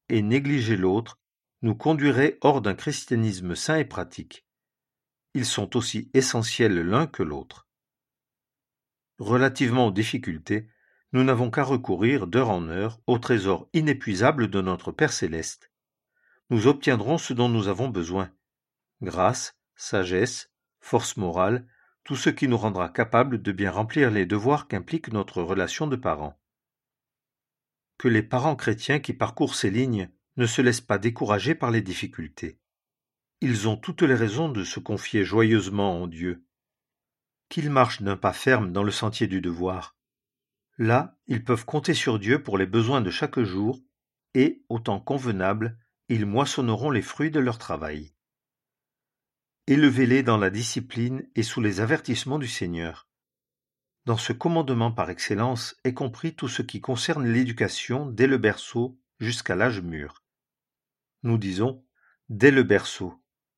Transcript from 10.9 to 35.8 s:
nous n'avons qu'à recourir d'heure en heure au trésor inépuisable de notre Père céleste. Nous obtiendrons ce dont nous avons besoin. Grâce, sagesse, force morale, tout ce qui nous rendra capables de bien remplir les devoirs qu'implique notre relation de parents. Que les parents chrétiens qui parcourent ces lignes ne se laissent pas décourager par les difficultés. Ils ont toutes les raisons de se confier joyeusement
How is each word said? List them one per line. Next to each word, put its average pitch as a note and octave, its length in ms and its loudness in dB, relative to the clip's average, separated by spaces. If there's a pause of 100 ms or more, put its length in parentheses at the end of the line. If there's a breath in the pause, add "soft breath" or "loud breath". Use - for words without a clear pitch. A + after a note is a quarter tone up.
nous B2+ 100 4
n'avons B2 280 2
qu'à C#3+ 120 0
recourir A#2+ 600 0
d'heure A#2 240 0
en F2 180 -2
heure G2 380 -6
au A#2+ 140 2
trésor G2 540 0
inépuisable C3 760 0
de G2 100 0
notre F#2 320 -4
Père D3+ 220 0
céleste. - 580 -8 (800)
Nous A2+ 180 4
obtiendrons C#3 500 2
ce D3 160 -6
dont A#2+ 160 4
nous A2 180 2
avons G#2 200 -2
besoin. F2+ 440 -4 (720)
Grâce, F#2 560 0 (180)
sagesse, F#2 760 -2 (280)
force - 380 -2
morale, F#2+ 500 0 (360 soft breath)
tout C#3+ 120 -8
ce C#3 140 2
qui D3 180 0
nous A#2 100 4
rendra F#2 320 -2
capables A#2+ 520 0
de G2+ 100 -4
bien F#2+ 200 -2
remplir A2+ 380 2
les G2+ 160 2
devoirs G#2+ 420 0
qu'implique A2 460 -6
notre G2 280 -4
relation F#2+ 440 -2
de C#3 100 -2
parents. D2+ 440 -4 (1600)
Que B2+ 100 0
les A2 160 4
parents C3 320 0
chrétiens A#2+ 440 -2
qui D3 140 -8
parcourent B2+ 420 -2
ces G#2+ 140 0
lignes A2 400 -2 (280)
ne B2 80 2
se A#2 160 0
laissent B2 200 4
pas G#2 160 0
décourager A2 580 0
par B2 160 -2
les A2+ 100 2
difficultés. E2+ 760 -10 (840)
Ils A2+ 260 0
ont G#2+ 80 2
toutes - 260 -6
les C3+ 140 6
raisons A#2 340 0
de G#2+ 140 -4
se - 160 -8
confier G2+ 440 -2
joyeusement G2+ 800 2